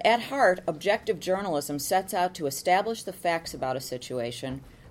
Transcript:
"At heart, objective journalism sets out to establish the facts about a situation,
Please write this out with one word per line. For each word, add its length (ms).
"At 180
heart, 440
objective 520
journalism 600
sets 340
out 220
to 120
establish 560
the 100
facts 400
about 220
a 60
situation, 800